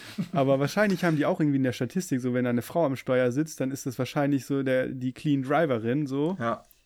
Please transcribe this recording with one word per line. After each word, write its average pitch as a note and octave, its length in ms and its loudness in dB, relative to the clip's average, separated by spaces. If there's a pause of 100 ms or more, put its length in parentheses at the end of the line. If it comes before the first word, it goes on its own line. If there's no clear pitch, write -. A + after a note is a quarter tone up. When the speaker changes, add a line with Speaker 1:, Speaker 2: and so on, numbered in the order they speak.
(320)
Speaker 1:
Aber C3+ 280 4
wahrscheinlich F#3+ 440 2
haben D#3+ 120 4
die C#3+ 100 2
auch F3 140 0
irgendwie D3 160 2
in C3 60 2
der B2+ 100 2
Statistik, C3 480 -2
so B2 140 0
wenn B2 100 0
da B2 60 0
eine A#2+ 120 0
Frau E3+ 220 0
am C3+ 120 0
Steuer B2+ 360 2
sitzt, D#3 280 -4
dann C3+ 100 -2
ist C3+ 160 -8
das B2 120 -6
wahrscheinlich C#3 480 0
so C#3 160 0
der, B2+ 260 0
die B2+ 240 -6
Clean C#3 300 0
Driverin, C3+ 640 0
so. D3 320 -2
Speaker 2:
Ja. A#2 240 -4 (240)